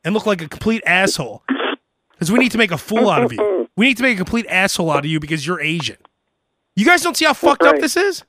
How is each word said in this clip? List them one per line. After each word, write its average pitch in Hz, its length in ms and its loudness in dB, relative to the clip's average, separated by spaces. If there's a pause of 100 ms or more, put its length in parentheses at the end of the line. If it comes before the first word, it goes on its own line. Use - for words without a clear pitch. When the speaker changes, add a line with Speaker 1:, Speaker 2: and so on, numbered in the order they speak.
Speaker 1:
and 180 120 -2
look 214 120 -2
like 196 140 0
a 156 80 -10
complete 220 380 -2
asshole. 170 560 -2 (760)
'Cause 175 140 -2
we 247 60 4
need 254 140 4
to 220 60 -2
make 214 140 2
a 147 60 -4
fool 220 320 0
out 160 140 2
of 123 100 -2
you. 196 420 -2
We 214 120 4
need 233 100 0
to 240 40 -2
make 254 120 2
a - 20 -2
complete 202 320 -2
asshole 185 420 0
out 143 100 2
of 143 60 -6
you 156 140 -2
because 151 260 -6
you're 170 140 -4
Asian." 156 380 -4 (800)
You 202 100 2
guys 349 160 4
don't 349 140 -2
see 311 100 0
how 285 80 2
fucked - 280 2
up 294 120 6
Speaker 2:
Right. 285 80 0
Speaker 1:
this 320 140 -2
is? 381 320 -2